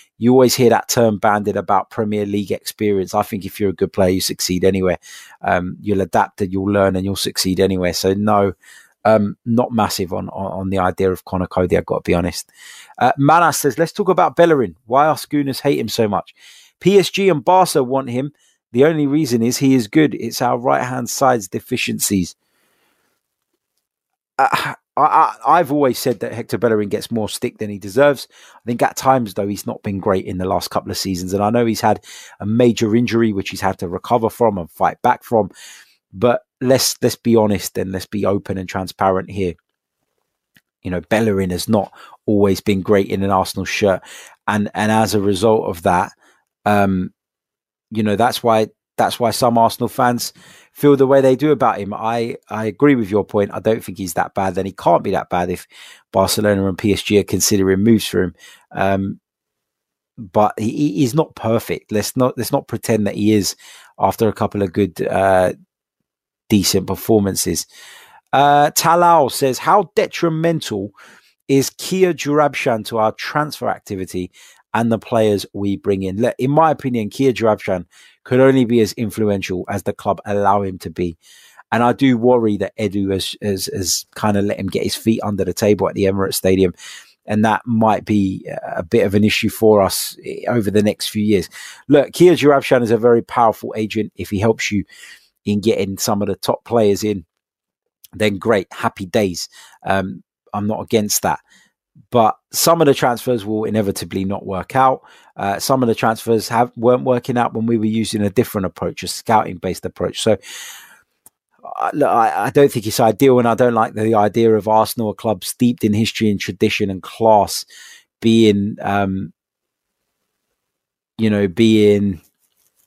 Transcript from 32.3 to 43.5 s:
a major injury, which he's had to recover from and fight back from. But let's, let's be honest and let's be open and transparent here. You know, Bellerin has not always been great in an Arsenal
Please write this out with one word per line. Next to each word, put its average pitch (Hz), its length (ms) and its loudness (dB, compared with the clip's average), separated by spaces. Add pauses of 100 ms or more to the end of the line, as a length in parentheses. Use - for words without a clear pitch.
a 98 40 -8
major 113 480 2
injury, 113 380 2
which 98 200 -8
he's 92 100 -10
had 98 180 -2
to 95 80 -8
recover 113 420 -2
from 110 280 0
and 82 120 -8
fight - 320 -2
back 123 220 0
from. 107 260 0 (640)
But 113 300 0 (180)
let's, 127 420 0
let's 123 140 0
be 113 220 2
honest 104 400 0
and 95 160 -6
let's 90 120 -8
be 101 200 -6
open 98 320 -4
and 92 100 -10
transparent 95 640 -2
here. 95 220 -4 (1300)
You - 100 -8
know, 90 80 -4
Bellerin 98 520 0
has 87 180 -6
not 107 240 0 (320)
always 101 340 2
been 98 220 -2
great 98 260 2
in 98 160 -4
an 98 80 -2
Arsenal 95 340 -2